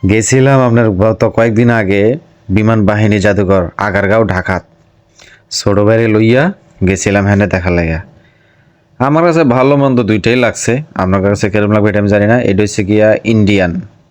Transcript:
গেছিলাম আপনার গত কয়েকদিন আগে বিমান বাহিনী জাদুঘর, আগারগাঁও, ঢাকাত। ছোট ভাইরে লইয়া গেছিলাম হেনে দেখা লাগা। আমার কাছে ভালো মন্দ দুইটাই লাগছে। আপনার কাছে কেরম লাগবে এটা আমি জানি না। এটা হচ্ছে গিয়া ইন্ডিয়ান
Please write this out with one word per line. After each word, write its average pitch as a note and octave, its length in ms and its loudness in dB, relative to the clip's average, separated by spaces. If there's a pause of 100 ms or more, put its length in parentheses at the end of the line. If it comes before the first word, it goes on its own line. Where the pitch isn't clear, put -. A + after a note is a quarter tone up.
গেছিলাম C3 520 2
আপনার A#2 300 2
গত G#2+ 360 0
কয়েকদিন A2+ 440 0
আগে G#2+ 460 0 (340)
বিমান G#2+ 360 0
বাহিনী G#2+ 340 0
জাদুঘর, F#2+ 580 0
আগারগাঁও, G2+ 480 0
ঢাকাত। F#2 380 -4 (880)
ছোট G2+ 280 -2
ভাইরে A2+ 280 2
লইয়া A#2 460 2 (340)
গেছিলাম G2 380 0
হেনে G2+ 220 2
দেখা F2+ 220 -4
লাগা। E2+ 320 -2 (1000)
আমার D3 240 0
কাছে E3+ 200 2
ভালো C3 340 2
মন্দ C3 260 0
দুইটাই G#2+ 320 0
লাগছে। A#2+ 460 -2 (140)
আপনার F#2+ 260 -2
কাছে G2+ 280 0
কেরম G#2 220 -2
লাগবে G#2+ 180 2
এটা G#2 100 -2
আমি G#2 80 0
জানি G#2 200 2
না। A#2+ 140 2
এটা G2+ 200 0
হচ্ছে G#2 220 -4
গিয়া G#2+ 400 2
ইন্ডিয়ান G2 580 0 (300)